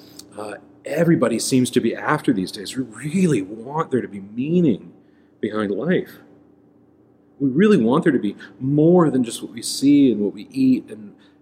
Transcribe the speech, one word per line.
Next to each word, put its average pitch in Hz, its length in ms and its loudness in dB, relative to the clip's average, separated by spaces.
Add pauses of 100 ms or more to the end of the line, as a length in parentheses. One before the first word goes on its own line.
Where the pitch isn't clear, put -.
(380)
uh, 104 160 -12 (320)
everybody 139 520 2
seems 127 320 2
to 123 100 2
be 107 140 0
after 139 380 -2
these 92 200 -4
days. 95 240 -14
We 131 80 -6
really 143 580 -2
want 113 480 -8
there 127 100 0
to 101 80 -6
be 101 120 -12
meaning 123 720 -2 (480)
behind 107 300 -4
life. 135 480 -4 (1200)
We 139 120 0
really 202 260 4
want 127 280 2
there 160 80 4
to 120 60 0
be 101 180 -4 (240)
more 151 500 4
than 127 140 0
just 113 180 -8
what - 100 -12
we 113 100 -12
see 139 500 4
and 104 80 -2
what 98 120 -2
we 98 180 -16
eat 131 400 0
and, 107 240 -18 (280)